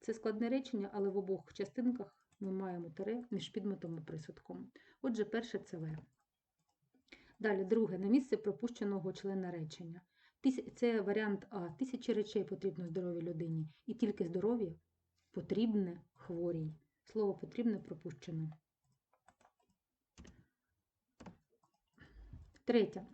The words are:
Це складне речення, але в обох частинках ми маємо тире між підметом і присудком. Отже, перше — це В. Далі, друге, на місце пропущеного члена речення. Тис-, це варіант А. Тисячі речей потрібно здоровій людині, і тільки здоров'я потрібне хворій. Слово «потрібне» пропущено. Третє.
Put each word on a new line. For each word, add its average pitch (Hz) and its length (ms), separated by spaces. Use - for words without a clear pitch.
Це 220 140
складне 220 340
речення, 240 440
але 202 180
в 185 60
обох 190 360
частинках - 640
ми 190 120
маємо 180 380
тире 214 400
між 196 180
підметом 185 500
і - 20
присудком. 160 720
Отже, 220 220
перше — 226 340
це - 200
В. 156 200
Далі, 196 260
друге, 196 340
на 196 80
місце 240 300
пропущеного 202 760
члена 190 380
речення. 165 500
Тис-, 262 320
це 233 260
варіант 202 500
А. 175 180
Тисячі 254 440
речей 208 320
потрібно 180 420
здоровій 170 360
людині, 160 460
і 214 80
тільки 208 300
здоров'я 190 500
потрібне 196 720
хворій. 165 600
Слово 202 320
«потрібне» 208 440
пропущено. 160 760
Третє. 214 480